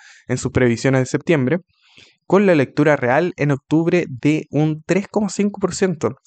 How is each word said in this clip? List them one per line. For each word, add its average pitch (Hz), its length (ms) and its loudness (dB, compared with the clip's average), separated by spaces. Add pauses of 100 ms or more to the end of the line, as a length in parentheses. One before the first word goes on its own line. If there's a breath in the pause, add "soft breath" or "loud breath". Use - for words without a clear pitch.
(280 loud breath)
en 127 100 -2
sus 123 140 -6
previsiones 127 500 2
de 123 60 -2
septiembre, 147 500 0 (680 soft breath)
con 202 200 2
la 180 100 4
lectura 147 400 2
real 135 420 0
en 143 140 0
octubre 165 580 0
de 147 420 -2
un 156 340 -2
tres 190 220 -2
coma 214 220 -4
cinco 202 300 -4
por 180 140 -4
ciento. 147 420 -2 (120)